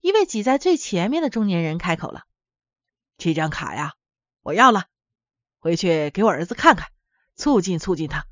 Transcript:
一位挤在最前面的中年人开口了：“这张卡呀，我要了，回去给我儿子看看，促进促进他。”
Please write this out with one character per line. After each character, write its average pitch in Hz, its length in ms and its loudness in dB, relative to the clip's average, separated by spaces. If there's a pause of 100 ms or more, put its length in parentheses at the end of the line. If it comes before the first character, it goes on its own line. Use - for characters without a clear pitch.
一 349 120 0
位 415 140 4
挤 208 160 -4
在 262 160 2
最 359 180 2
前 190 340 -2
面 330 120 -2
的 311 80 -2
中 220 160 -2
年 175 160 0
人 160 160 -4
开 175 160 -2
口 - 140 -10
了 - 140 -16 (960)
：“这 165 160 -2
张 160 160 -2
卡 85 260 -8
呀， 147 160 -8 (500)
我 - 120 -6
要 240 180 6
了， 196 140 0 (720)
回 165 180 -2
去 160 340 0
给 202 140 -2
我 220 60 4
儿 156 160 -4
子 233 80 -8
看 311 200 6
看， - 140 -6 (480)
促 269 240 2
进 175 180 -2
促 185 160 -2
进 151 140 -6
他。” 143 240 -8